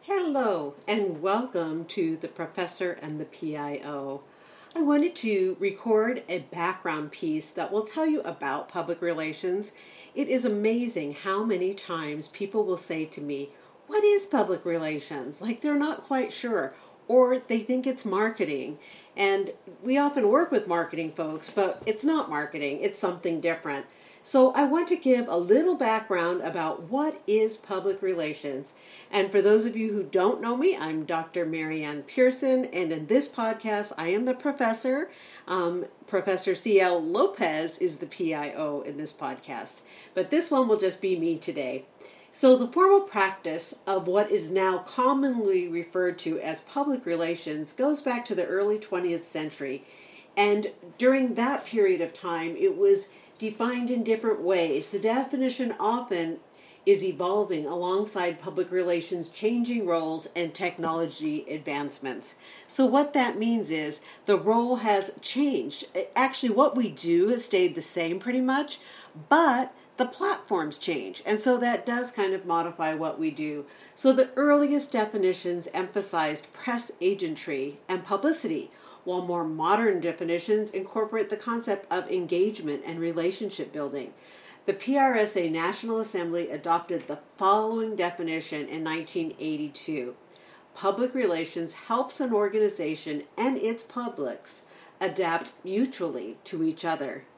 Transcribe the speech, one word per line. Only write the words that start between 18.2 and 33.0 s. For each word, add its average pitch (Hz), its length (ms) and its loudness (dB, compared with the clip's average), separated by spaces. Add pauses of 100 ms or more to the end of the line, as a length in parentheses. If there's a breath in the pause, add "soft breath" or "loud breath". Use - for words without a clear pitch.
And 196 340 2 (320)
we 254 140 2
often 285 320 4
work 311 220 4
with 208 180 0
marketing 165 420 -2
folks, 156 380 -6
but - 360 0
it's 214 200 -2
not 302 240 2
marketing, 147 500 -4
it's - 180 -4
something 170 440 -2
different. 151 440 -4 (380 loud breath)
So 262 280 6
I 269 140 4
want 330 240 2
to 349 80 4
give 247 320 4
a 170 80 2
little 254 380 6
background 202 680 0
about 165 420 -4
what 285 440 -2
is 220 280 2
public 196 460 -4
relations. 151 720 -4 (360 loud breath)
And 196 220 2
for 202 100 6
those 214 220 8
of 226 140 -2
you 220 160 -2
who 202 100 -2
don't 190 380 2
know 233 160 -2
me, 339 180 4
I'm 156 300 -4
Doctor 165 400 -2
Marianne 156 580 -4
Pearson, 254 600 4
and 175 260 -2
in 156 160 -4